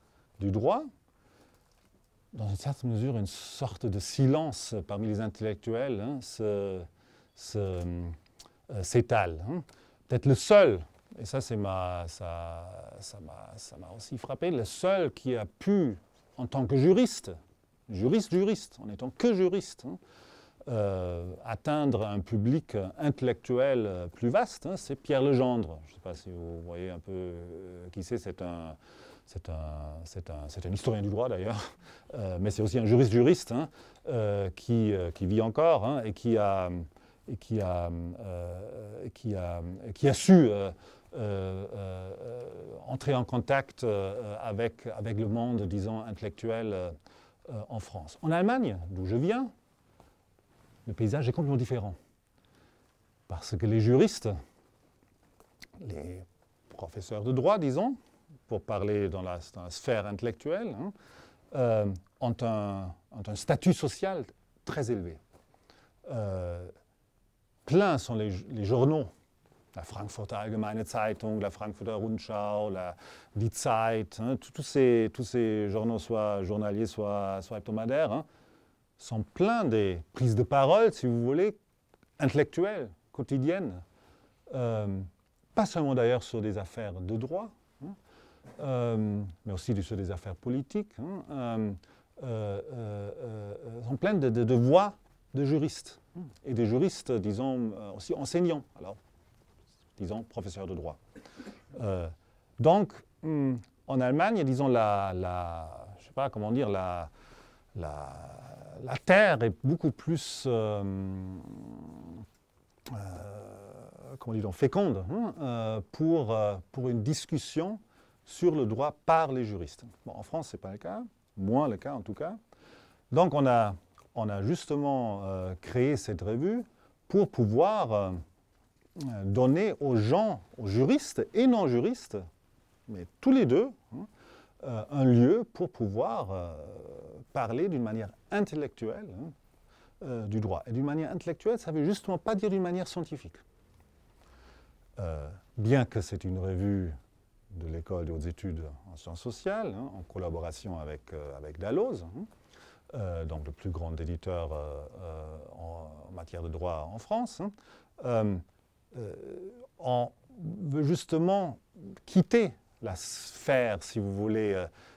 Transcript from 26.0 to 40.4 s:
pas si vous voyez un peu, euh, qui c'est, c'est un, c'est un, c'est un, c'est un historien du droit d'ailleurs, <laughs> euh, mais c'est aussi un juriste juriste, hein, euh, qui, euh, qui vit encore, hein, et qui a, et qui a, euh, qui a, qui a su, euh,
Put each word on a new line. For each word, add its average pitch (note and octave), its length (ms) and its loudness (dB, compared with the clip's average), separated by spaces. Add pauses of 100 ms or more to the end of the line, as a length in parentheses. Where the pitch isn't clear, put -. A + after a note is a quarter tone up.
pas F2+ 140 -10
si - 140 -16
vous E2+ 340 -10
voyez F2 280 -8
un F2 80 -10
peu, F#2+ 140 -12
euh, F2+ 800 -10
qui G2 100 -8
c'est, A#2 160 -4
c'est F#2+ 240 -10
un, E2+ 320 -8 (500)
c'est - 240 -14
un, D2+ 540 -8
c'est E2+ 260 -14
un, D2+ 200 -10
c'est F2+ 180 -10
un F2+ 60 -2
historien G#2 300 0
du G2+ 60 0
droit G#2+ 200 0
d'ailleurs, G#2 320 -2 (280)
<laughs> - 260 -20
euh, F#2+ 260 -4
mais G2+ 100 0
c'est G#2+ 120 0
aussi A#2 180 2
un A2+ 40 2
juriste A2+ 280 8
juriste, A#2+ 400 6
hein, C#3+ 160 -2 (400)
euh, G2+ 480 0
qui, A2+ 360 2
euh, F2 200 0
qui F#2+ 140 -4
vit G#2 140 4
encore, A#2 440 4
hein, C3 200 0
et G#2+ 80 -4
qui A#2 240 2
a, G2 320 4 (600)
et B2+ 80 -8
qui A2 240 -2
a, F2+ 280 0 (320)
euh, G2 920 -10
qui G#2 220 -4
a, F2 260 -4 (320)
qui C#3 140 4
a C3 60 6
su, - 180 8
euh, G#2 400 8 (420)